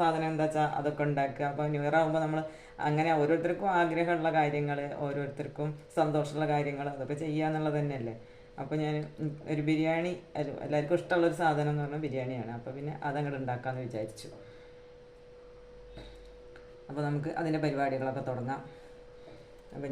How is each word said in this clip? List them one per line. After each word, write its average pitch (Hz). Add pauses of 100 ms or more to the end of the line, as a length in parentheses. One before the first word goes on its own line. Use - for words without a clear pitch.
സാധനം 160
എന്താ 156
വെച്ചാൽ 151 (120)
അതൊക്കെ 147
ഉണ്ടാക്കുക. 139
അപ്പോൾ 151
ന്യൂ 143
ഇയർ 147
ആകുമ്പോൾ 160
നമ്മൾ 156 (460)
അങ്ങനെ 151 (100)
ഓരോരുത്തർക്കും 170 (120)
ആഗ്രഹമുള്ള 165
കാര്യങ്ങൾ, 147 (260)
ഓരോരുത്തർക്കും 143 (300)
സന്തോഷമുള്ള 151
കാര്യങ്ങൾ, 143
അതൊക്കെ 147
ചെയ്യുക 156
എന്നുള്ളത് 156
തന്നെയല്ലേ. 131 (480)
അപ്പോൾ 151
ഞാൻ 151 (560)
ഒരു 151
ബിരിയാണി, 160 (280)
അല്ല, - (140)
എല്ലാവർക്കും 151
ഇഷ്ടമുള്ളൊരു 170
സാധനം 151
എന്ന് 147
പറഞ്ഞാൽ 147
ബിരിയാണിയാണ്. 127
അപ്പോൾ 131
പിന്നെ 147 (160)
അതങ്ങോട്ട് 143
ഉണ്ടാക്കാമെന്ന് 127
വിചാരിച്ചു. - (2500)
അപ്പോൾ 143
നമുക്ക് 147
അതിൻ്റെ 156
പരിപാടികളൊക്കെ 135
തുടങ്ങാം. 123 (1120)
അപ്പോൾ 139